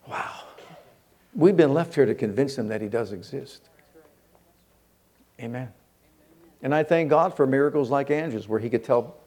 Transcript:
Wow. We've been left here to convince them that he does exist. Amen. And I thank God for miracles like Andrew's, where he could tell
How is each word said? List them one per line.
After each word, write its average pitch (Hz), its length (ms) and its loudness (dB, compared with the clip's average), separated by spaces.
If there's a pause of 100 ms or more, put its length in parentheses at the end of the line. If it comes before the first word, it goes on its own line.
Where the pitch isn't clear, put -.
Wow. - 360 -12 (880)
We've 185 240 2
been 143 160 4
left 170 220 -2
here 139 100 6
to 107 100 0
convince 123 400 -2
them 110 120 -6
that 107 140 -6
he 107 60 -6
does 107 240 -4
exist. 135 580 -16 (1700)
Amen. 120 340 -10 (880)
And 139 120 0
I 156 100 2
thank 165 260 2
God 165 260 4
for 139 120 4
miracles 139 420 2
like 139 220 0
Andrew's, 139 360 -4
where 110 120 -2
he 117 100 -4
could 113 140 2
tell 120 320 0 (120)